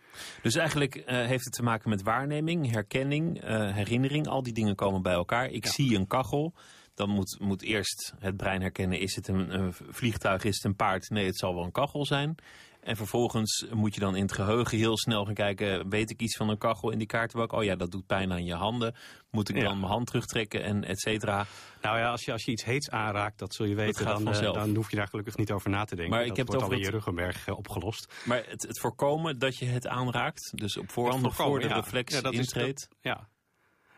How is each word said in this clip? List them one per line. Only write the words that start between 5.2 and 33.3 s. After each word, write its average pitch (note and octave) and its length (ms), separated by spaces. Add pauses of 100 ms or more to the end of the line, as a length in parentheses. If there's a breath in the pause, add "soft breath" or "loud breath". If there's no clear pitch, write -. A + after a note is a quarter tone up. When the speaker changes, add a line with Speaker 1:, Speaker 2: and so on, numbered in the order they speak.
Speaker 1:
Ik A2 140
Speaker 2:
Ja. - 60
Speaker 1:
zie B2+ 260
een F#2+ 100
kachel. C#3 480 (400 loud breath)
Dan G2+ 160
moet, G2+ 300
moet G2 220
eerst - 560
het G2 180
brein F#2+ 240
herkennen, F#2 400
is G2 160
het F#2 120
een, F#2+ 260
een F#2+ 180
vliegtuig, G2+ 720
is G2+ 100
het - 100
een G2 120
paard? F#2+ 340
Nee, G#2 160
het F#2 120
zal F#2 160
wel F2 100
een F2 80
kachel C#3+ 340
zijn. D3 280 (500 loud breath)
En G#2+ 120
vervolgens A2 760
moet G#2+ 220
je G2+ 60
dan G2 160
in G2 60
het G2 100
geheugen A2 460
heel A2 200
snel G#2+ 260
gaan G#2 100
kijken, G2 540
weet A2 220
ik A2+ 100
iets A#2 160
van G#2+ 120
een G#2+ 100
kachel A2+ 320
in A2+ 80
die A2 80
kaartenbak? A#2 460
Oh A2+ 120
ja, F#2+ 120
dat F2+ 140
doet F#2+ 160
pijn F#2+ 260
aan F2 120
je F2 100
handen. A2+ 400 (360 loud breath)
Moet G#2+ 180
ik G#2 80
Speaker 2:
Ja. C3+ 60
Speaker 1:
dan G2+ 180
mijn F#2+ 120
hand A#2 140
terugtrekken A2+ 580
en G2+ 200
et - 160
cetera? G2+ 460 (360 loud breath)
Speaker 2:
Nou A2 160
ja, A#2 120
als A#2+ 140
je, C3+ 80
als A2+ 120
je - 60
iets A2+ 140
heets C#3 260
aanraakt, G#2+ 480
dat F#2+ 160
zul A2 120
je G2+ 80
Speaker 1:
Dat G#2+ 100
Speaker 2:
weten, G#2+ 200
Speaker 1:
gaat G#2+ 120
Speaker 2:
dan, G#2+ 100
eh, G#2+ 60
Speaker 1:
vanzelf. G#2 240
Speaker 2:
dan G#2+ 180
hoef A2 160
je G#2+ 60
daar G2+ 120
gelukkig G#2+ 280
niet G#2+ 160
over G2 180
na G2+ 140
te G2+ 120
denken. F2 180
Speaker 1:
Maar A#2+ 80
ik A#2+ 60
Speaker 2:
Dat A2+ 80
Speaker 1:
heb C3 100
het B2+ 100
Speaker 2:
wordt G#2 160
Speaker 1:
over G2 120
Speaker 2:
al G2 80
in - 20
Speaker 1:
het G#2+ 100
Speaker 2:
je - 80
ruggenmerg, F2 360
eh, G2 100
opgelost. - 680
Speaker 1:
Maar A#2+ 240
het, - 140
het - 180
voorkomen C#3+ 580
dat B2+ 180
je - 80
het B2 220
aanraakt, B2 680
dus - 220
op F#2+ 140
voorhand A#2+ 260
Speaker 2:
Het C3 100
Speaker 1:
nog - 80
voor E3 100
Speaker 2:
voorkomen, C#3+ 240
Speaker 1:
de A#2 60
Speaker 2:
ja. G2 60
Speaker 1:
reflex B2 340
Speaker 2:
Ja, C#3 60
dat B2+ 120
is, A2+ 60
Speaker 1:
intreedt. B2+ 500
Speaker 2:
dat, - 120
ja. - 280 (680 soft breath)